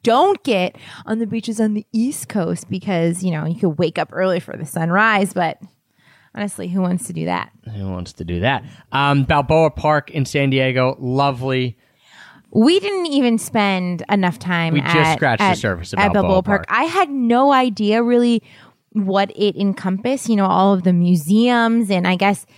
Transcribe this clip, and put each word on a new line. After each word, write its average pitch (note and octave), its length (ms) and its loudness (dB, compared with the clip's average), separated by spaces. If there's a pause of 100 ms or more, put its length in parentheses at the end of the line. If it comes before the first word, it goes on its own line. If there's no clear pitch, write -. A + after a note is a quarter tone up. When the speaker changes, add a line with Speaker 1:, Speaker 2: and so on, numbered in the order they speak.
Speaker 1:
don't D4+ 420 2
get F#3+ 320 -2 (300)
on A3 140 -4
the A3+ 80 -4
beaches A3+ 340 -6
on G#3+ 140 0
the G#3+ 160 -6
East A#3+ 380 -4
Coast, F3 420 -4
because, F3+ 520 -2
you F#3 60 -2
know, D#3 160 -4
you E3 140 -4
could E3 180 0
wake F3 220 0
up - 120 -4
early F#3 280 -2
for - 180 -10
the D#3 80 -10
sunrise, F#3+ 680 0
but E3+ 260 -4 (760)
honestly, G3+ 320 -8
who F#3 140 -2
wants F3+ 260 -2
to F3+ 60 -12
do D#3+ 120 -6
that? F2 260 -4 (240)
Speaker 2:
Who G2 140 -8
wants F2+ 240 -8
to F#2 120 -12
do F2 160 -4
that? A#2+ 220 -2 (280)
Um, C#3 320 0
Balboa D#3 480 2
Park D3+ 400 -2
in C#3 140 -2
San C#3 240 0
Diego, C3 500 0
lovely. C3 760 -2 (800)
Speaker 1:
We C#4+ 240 4
didn't F#4+ 280 -4
even B3+ 320 2
spend F#3 720 -2
enough F#3 300 0
time E3+ 340 -2
Speaker 2:
We D3 80 2
just E3+ 140 0
Speaker 1:
at, D#3+ 220 2
Speaker 2:
scratched B2 220 2
the G#2 60 2
Speaker 1:
at, - 120 2
Speaker 2:
surface F2+ 360 -4
of - 60 -2
Speaker 1:
at G3+ 140 2
Speaker 2:
Balboa G3+ 100 2
Speaker 1:
Balboa F#3 200 2
Park. G3 240 -2
Speaker 2:
Park. A3+ 120 0
Speaker 1:
I C4+ 60 0
had E4+ 240 0
no C4 420 2
idea A3+ 520 2
really A#3+ 400 2 (480)
what G3 440 0
it G3+ 240 0
encompassed, G3 720 -2
you A3+ 60 2
know, G3 100 2
all F#3+ 280 4
of F#3 100 0
the F3+ 100 4
museums, G#3+ 960 2
and F#3 180 0
I F3+ 80 2
guess G3 300 0 (120)